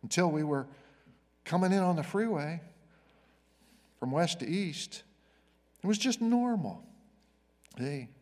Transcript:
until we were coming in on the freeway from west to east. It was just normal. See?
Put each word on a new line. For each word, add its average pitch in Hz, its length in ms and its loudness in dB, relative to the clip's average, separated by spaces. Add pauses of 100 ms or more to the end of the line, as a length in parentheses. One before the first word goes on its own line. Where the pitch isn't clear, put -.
until 175 260 2
we 156 140 0
were 139 240 0 (760)
coming 185 300 2
in 196 80 4
on 180 160 4
the 151 80 -2
freeway 170 560 -2 (1400)
from 127 140 -2
west 160 260 2
to 127 80 -4
east. 175 560 -4 (800)
It - 40 -4
was 208 120 2
just 247 220 0
normal. 226 680 0 (920)
See? 131 320 -6 (140)